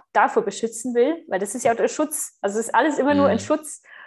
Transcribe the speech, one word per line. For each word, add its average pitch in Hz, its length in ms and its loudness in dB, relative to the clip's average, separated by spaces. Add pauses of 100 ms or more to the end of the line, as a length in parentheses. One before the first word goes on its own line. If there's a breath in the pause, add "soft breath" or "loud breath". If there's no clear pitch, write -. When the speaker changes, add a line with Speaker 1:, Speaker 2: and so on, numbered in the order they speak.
(140)
Speaker 1:
davor 233 300 4
beschützen 226 520 -6
will, 285 320 2
weil 190 120 -2
das 202 160 -6
ist 247 80 -8
ja 233 100 4
der 220 140 0
Schutz. - 540 -4
Also 202 180 -2
es 226 80 -6
ist - 80 -4
alles 277 220 2
immer 277 160 2
nur 185 140 4
ein - 100 2
Speaker 2:
Mhm. - 40 -4
Speaker 1:
Schutz. - 400 -4 (260 loud breath)